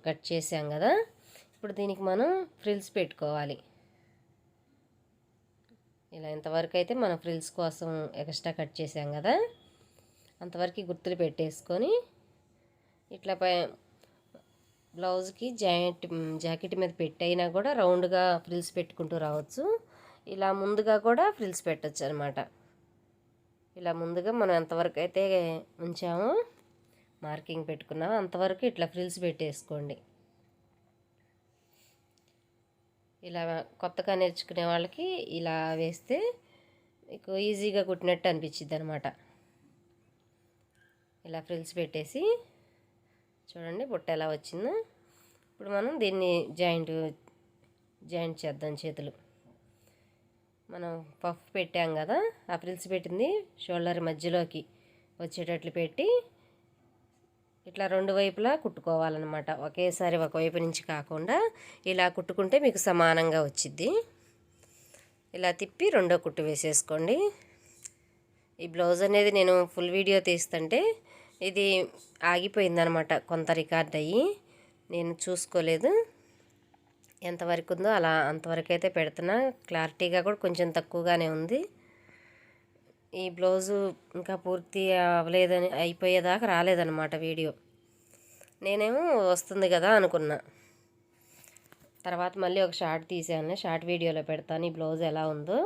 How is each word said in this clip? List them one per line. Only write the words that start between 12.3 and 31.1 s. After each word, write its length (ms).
ఇట్లా 240
పై 160
బ్లౌజ్కి 540
జాయింట్, 500
మ్, 80
జాకెట్ 420
మీద 180
పెట్టైనా 500
కూడా 240
రౌండ్గా 500
ఫ్రిల్స్ 300
పెట్టుకుంటూ 420
రావచ్చు. 460
ఇలా 220
ముందుగా 340
కూడా 180
ఫ్రిల్స్ 280
పెట్టొచ్చు 400
అనమాట. 320
ఇలా 180
ముందుగా 380
మనం 200
ఎంతవరకు 420
అయితే 200
ఉంచామో, 440
మార్కింగ్ 460
పెట్టుకున్నామో 480
అంతవరకు 500
ఇట్లా 280
ఫ్రిల్స్ 280
పెట్టేసుకోండి. 760